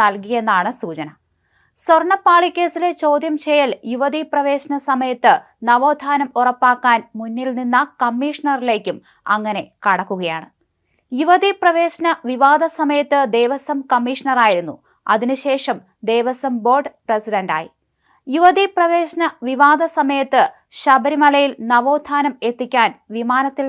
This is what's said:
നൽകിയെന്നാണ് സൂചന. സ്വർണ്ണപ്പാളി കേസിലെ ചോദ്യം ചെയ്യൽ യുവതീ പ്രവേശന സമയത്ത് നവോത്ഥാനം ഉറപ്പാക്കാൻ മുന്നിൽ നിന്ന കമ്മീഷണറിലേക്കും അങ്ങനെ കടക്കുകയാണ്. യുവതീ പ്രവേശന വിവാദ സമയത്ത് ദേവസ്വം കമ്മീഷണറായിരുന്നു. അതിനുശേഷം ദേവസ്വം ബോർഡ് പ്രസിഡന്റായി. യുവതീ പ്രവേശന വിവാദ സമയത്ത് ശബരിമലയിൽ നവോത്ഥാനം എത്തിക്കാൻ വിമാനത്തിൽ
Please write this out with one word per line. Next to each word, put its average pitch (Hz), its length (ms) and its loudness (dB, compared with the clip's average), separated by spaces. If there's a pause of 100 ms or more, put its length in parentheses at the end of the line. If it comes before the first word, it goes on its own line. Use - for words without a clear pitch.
നൽകിയെന്നാണ് 208 720 0 (100)
സൂചന. 156 260 -10 (680)
സ്വർണ്ണപ്പാളി 349 800 4
കേസിലെ 349 360 -2 (100)
ചോദ്യം 302 320 0 (100)
ചെയ്യൽ 294 260 2 (220)
യുവതീ 277 280 -2 (120)
പ്രവേശന 285 420 -2 (140)
സമയത്ത് 254 440 2 (360)
നവോത്ഥാനം 277 600 2 (120)
ഉറപ്പാക്കാൻ 247 600 2 (200)
മുന്നിൽ 233 380 -6
നിന്ന 247 200 0 (240)
കമ്മീഷണറിലേക്കും 247 920 -2 (380)
അങ്ങനെ 214 280 -4 (220)
കടക്കുകയാണ്. 185 640 -4 (640)
യുവതീ 349 360 2 (120)
പ്രവേശന 339 480 0 (200)
വിവാദ 277 360 2 (120)
സമയത്ത് 285 420 0 (180)
ദേവസ്വം 262 420 -2 (140)
കമ്മീഷണറായിരുന്നു. 240 840 0 (320)
അതിനുശേഷം 262 720 -2 (340)
ദേവസ്വം 247 440 -2 (100)
ബോർഡ് 277 280 0 (140)
പ്രസിഡന്റായി. 190 600 -4 (580)
യുവതീ 349 380 4 (120)
പ്രവേശന 339 480 0 (240)
വിവാദ 285 340 4 (140)
സമയത്ത് 269 460 0 (380)
ശബരിമലയിൽ 285 720 2 (180)
നവോത്ഥാനം 285 640 0 (140)
എത്തിക്കാൻ 240 420 0 (260)
വിമാനത്തിൽ 262 520 -2